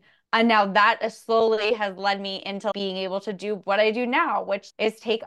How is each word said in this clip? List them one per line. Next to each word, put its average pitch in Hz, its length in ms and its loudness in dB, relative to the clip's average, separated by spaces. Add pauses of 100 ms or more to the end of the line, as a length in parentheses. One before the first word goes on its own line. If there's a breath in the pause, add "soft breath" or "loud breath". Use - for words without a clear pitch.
(340 soft breath)
And 226 140 4
now 214 180 6
that 208 380 4
is 220 140 -6
slowly 220 560 2
has 208 240 -4
led 196 240 -2
me 196 240 -8
into 196 280 -6
being 196 220 -4
able 190 240 -4
to 202 140 -8
do 202 220 -6 (100)
what 202 160 2
I 220 100 4
do 240 160 -2
now, 233 360 0
which 196 340 -6
is 220 200 -2
take 226 300 -4